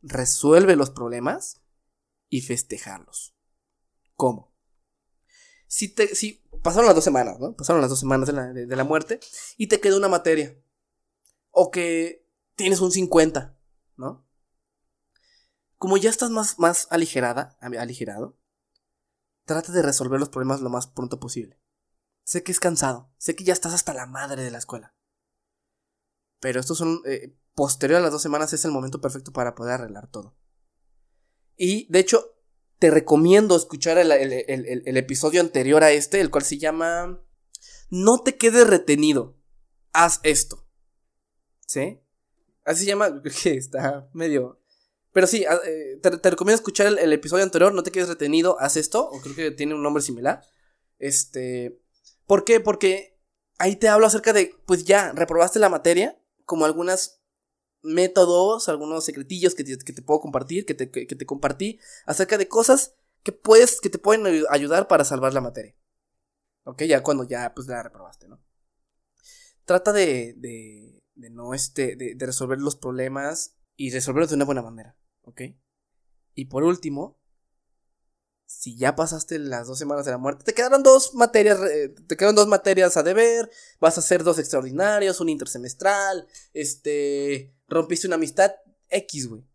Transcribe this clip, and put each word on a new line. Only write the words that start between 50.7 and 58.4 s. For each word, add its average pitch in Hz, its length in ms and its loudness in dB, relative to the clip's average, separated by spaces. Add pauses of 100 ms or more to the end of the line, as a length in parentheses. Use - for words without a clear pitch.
Este, 127 840 -6 (460)
¿por 196 160 2
qué? 226 160 4
Porque 202 580 -2 (400)
ahí 196 200 -2
te 226 100 2
hablo 214 180 6
acerca 214 280 2
de, 190 200 2 (120)
pues 180 180 0
ya, 190 300 2
reprobaste 170 460 2
la 202 100 6
materia, 175 520 0 (220)
como 160 220 -2
algunos 175 560 -4 (600)
métodos, 180 840 2